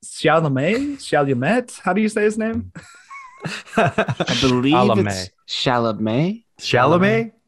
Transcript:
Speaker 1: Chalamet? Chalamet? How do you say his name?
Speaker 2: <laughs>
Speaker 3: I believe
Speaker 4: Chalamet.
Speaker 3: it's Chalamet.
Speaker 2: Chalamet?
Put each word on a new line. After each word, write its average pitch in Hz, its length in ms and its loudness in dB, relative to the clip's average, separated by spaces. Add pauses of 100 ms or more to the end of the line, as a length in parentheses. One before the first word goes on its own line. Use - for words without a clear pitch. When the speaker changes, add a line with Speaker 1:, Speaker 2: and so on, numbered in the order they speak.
Speaker 1:
Chalamet? 165 920 0
Chalamet? 147 840 -2
How 185 140 -2
do 202 80 0
you 214 80 0
say 214 140 -2
his 214 140 0
name? 226 360 -6 (400)
Speaker 2:
<laughs> 1047 640 -12
Speaker 3:
I - 640 0
believe 127 320 2
Speaker 4:
Chalamet. 117 340 4
Speaker 3:
it's 95 220 -6 (180)
Chalamet. 120 960 0 (160)
Speaker 2:
Chalamet? 185 720 2 (160)